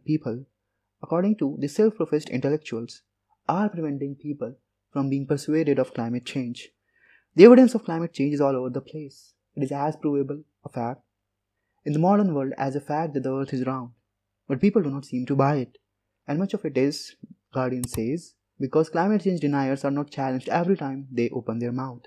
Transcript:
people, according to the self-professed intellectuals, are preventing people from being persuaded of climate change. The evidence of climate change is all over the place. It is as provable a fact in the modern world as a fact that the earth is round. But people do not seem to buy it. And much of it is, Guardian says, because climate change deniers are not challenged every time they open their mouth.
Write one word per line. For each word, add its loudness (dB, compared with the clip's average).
people, -4
according 0
to -4
the -4
self-professed 0
intellectuals, -4
are 0
preventing -6
people -10
from -2
being -2
persuaded 0
of -2
climate -6
change. -8
The 10
evidence 12
of -2
climate -4
change -2
is -2
all 2
over -2
the -6
place. -16
It -4
is -4
as -2
provable -4
a -14
fact -8
in -4
the 0
modern 2
world -4
as -4
a -6
fact -6
that -4
the -4
earth -6
is -4
round. -6
But -4
people 4
do 0
not -6
seem -6
to -2
buy 2
it. -8
And -4
much -4
of -4
it -4
is, -2
Guardian -4
says, -6
because 0
climate 0
change 0
deniers 0
are 0
not -4
challenged -4
every 0
time -8
they 0
open -6
their -4
mouth. -8